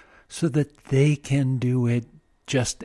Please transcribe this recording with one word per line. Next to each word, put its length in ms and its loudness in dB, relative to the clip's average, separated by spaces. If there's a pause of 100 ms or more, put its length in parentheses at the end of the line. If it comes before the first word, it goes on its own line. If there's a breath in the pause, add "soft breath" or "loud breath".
(280 loud breath)
so 220 -4
that 360 -2
they 300 2
can 420 -2
do 300 0
it 180 0 (400)
just 400 -2